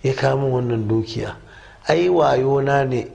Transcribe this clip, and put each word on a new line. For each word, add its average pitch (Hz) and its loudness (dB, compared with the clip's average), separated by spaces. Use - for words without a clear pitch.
ya 135 0
kawo 135 0
min 135 0
wannan 120 -2
dukiya. 110 -4
Ai 170 2
wayo 139 2
na 139 2
ne 127 -2